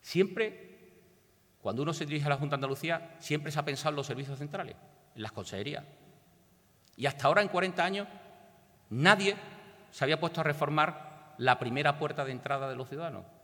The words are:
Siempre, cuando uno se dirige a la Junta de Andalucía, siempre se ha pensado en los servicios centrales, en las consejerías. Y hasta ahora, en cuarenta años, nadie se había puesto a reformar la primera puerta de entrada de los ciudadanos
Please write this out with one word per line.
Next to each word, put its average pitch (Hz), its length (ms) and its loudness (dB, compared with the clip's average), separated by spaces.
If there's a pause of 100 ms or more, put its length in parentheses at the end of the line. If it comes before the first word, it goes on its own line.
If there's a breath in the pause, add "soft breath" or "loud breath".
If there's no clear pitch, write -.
Siempre, - 1000 -2 (600)
cuando 110 200 -2
uno 151 120 0
se 151 120 -4
dirige 147 220 -2
a - 20 2
la 143 80 4
Junta 143 180 0
de 135 40 -2
Andalucía, 135 600 -2
siempre 147 320 -4
se 151 80 -2
ha 147 60 -2
pensado 143 240 -2
en 151 80 -2
los 135 100 -4
servicios 135 320 -6
centrales, 147 360 -8 (380)
en 113 80 -10
las 110 120 -8
consejerías. 107 500 -6 (1120)
Y 120 100 -6
hasta 139 220 2
ahora, 170 140 8
en 196 80 2
cuarenta 180 340 0
años, 196 240 -2 (840)
nadie 196 460 6 (560)
se - 120 -2
había 151 160 4
puesto 165 220 0
a - 20 2
reformar 151 920 0
la 127 220 6
primera 143 400 2
puerta 147 240 -2
de 135 80 -4
entrada 135 380 -4
de 127 60 -6
los 127 120 -8
ciudadanos 139 380 -8 (180)